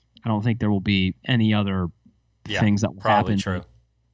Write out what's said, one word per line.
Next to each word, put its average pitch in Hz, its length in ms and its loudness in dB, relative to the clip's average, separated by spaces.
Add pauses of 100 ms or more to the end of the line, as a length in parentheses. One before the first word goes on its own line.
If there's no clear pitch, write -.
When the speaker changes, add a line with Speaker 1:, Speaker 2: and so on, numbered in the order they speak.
(240)
Speaker 1:
I 120 60 -4
don't 107 160 -2
think 117 160 0
there 107 100 0
will 98 80 0
be 92 340 2 (120)
any 110 280 2
other 98 340 0 (600)
Speaker 2:
Yeah, 98 140 -2
Speaker 1:
things 104 220 2
that - 100 -4
will 98 80 -18
Speaker 2:
probably 104 320 2
Speaker 1:
happen. 98 60 0
Speaker 2:
true. 90 240 -4 (500)